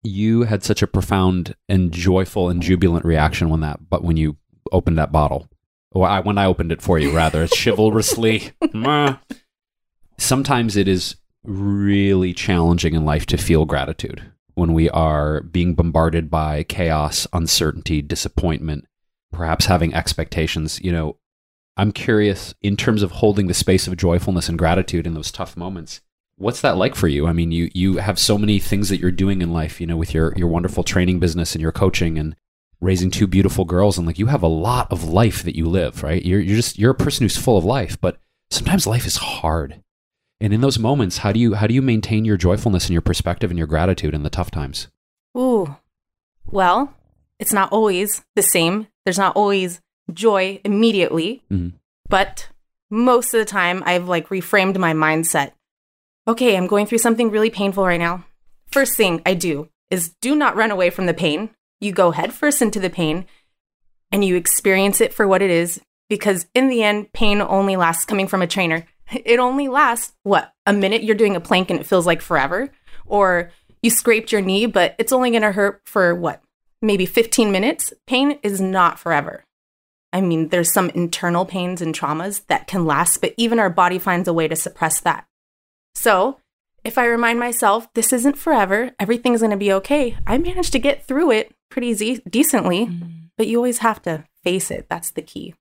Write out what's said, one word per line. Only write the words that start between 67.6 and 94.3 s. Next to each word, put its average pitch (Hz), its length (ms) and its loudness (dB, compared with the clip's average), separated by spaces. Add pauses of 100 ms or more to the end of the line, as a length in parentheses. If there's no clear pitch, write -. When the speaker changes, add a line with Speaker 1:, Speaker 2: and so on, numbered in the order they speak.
Speaker 2:
lasts, 165 280 0
coming 196 240 -2
from 185 140 0
a 175 40 0
trainer, 165 400 -2 (380)
it 240 140 4
only 262 300 0
lasts, 254 460 0 (100)
what, 196 280 0 (140)
a 202 60 2
minute? 202 320 0
You're 220 100 2
doing 208 220 2
a 170 40 -2
plank 185 300 0
and 175 80 -2
it - 80 -8
feels 175 220 2
like 165 120 0
forever. 170 520 -2 (320)
Or 180 480 0 (300)
you 233 80 2
scraped 220 420 0
your 214 80 2
knee, 190 260 0
but 190 320 0
it's 226 140 0
only 254 180 2
gonna 214 220 2
hurt 202 320 -2
for, 180 300 2
what, 175 280 -6 (400)
maybe 202 240 2
fifteen 226 460 2
minutes? 202 400 -2 (160)
Pain 277 340 0
is 202 180 -4
not 185 380 0
forever. - 460 -4 (680)
I 185 100 0
mean, 160 260 0
there's 170 240 0
some 185 180 0
internal 175 540 -2
pains 180 360 -6
and 160 140 -4
traumas 165 540 -6
that - 180 -2
can 180 180 -2
last, 156 360 0
but - 160 -2
even 226 240 2
our 196 100 2
body 180 300 2
finds 175 260 -2
a 175 60 0
way 165 160 0
to 160 80 -2
suppress - 460 -4
that. - 220 -2 (720)
So 220 440 2 (460)
if 226 140 -4
I 240 80 2
remind 233 320 0
myself, 233 560 0
"This 226 180 0
isn't 262 260 2
forever, 226 600 0
everything's 233 440 0
gonna 214 140 2
be 196 180 0
okay," 240 420 0 (100)
I 226 120 2
managed 349 340 -2
to - 60 2
get - 280 -2
through 294 260 0
it - 220 -2 (160)
pretty 240 240 -2
ze-, 226 340 -4
decently, 214 580 0
Speaker 3:
Mm. 170 500 -12
Speaker 2:
but 220 100 -2
you 226 120 -2
always 240 200 -2
have 220 240 -2
to 160 220 -6 (180)